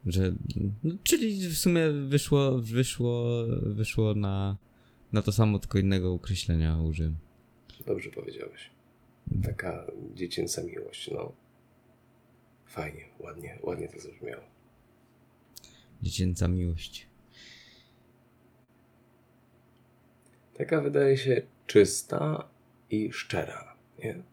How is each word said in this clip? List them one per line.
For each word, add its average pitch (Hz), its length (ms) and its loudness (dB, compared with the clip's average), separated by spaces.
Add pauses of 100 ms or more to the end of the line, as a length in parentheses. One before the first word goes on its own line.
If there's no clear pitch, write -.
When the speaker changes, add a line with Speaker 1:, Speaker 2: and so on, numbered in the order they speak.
Speaker 1:
Że, 92 280 2 (500)
no, 165 200 0
czyli 214 460 2
w 156 80 -4
sumie 170 320 4
wyszło, 139 720 2
wyszło, 120 840 0 (180)
wyszło 107 540 0
na, 98 420 0 (560)
na 107 80 4
to 104 100 2
samo, 104 280 6
tylko - 200 0
innego 95 340 2
określenia 80 680 0
użyłem. 80 340 0 (720)
Speaker 2:
Dobrze - 220 -4
powiedziałeś. - 600 -14 (640)
Speaker 1:
Mhm. - 240 -2
Speaker 2:
Taka 85 300 -6 (300)
dziecięca 87 480 -4
miłość, - 480 -10
no. - 200 -6 (1300)
Fajnie, 76 400 -10 (140)
ładnie, - 440 -14
ładnie 85 240 -6
to - 120 -16
zabrzmiało. - 440 -14 (1600)
Speaker 1:
Dziecięca 87 460 0
miłość. 90 600 -4 (3500)
Speaker 2:
Taka 151 240 0
wydaje 143 360 4
się 131 240 2 (260)
czysta - 840 4 (400)
i 107 240 -2
szczera, - 640 -6 (280)
nie? 156 300 -6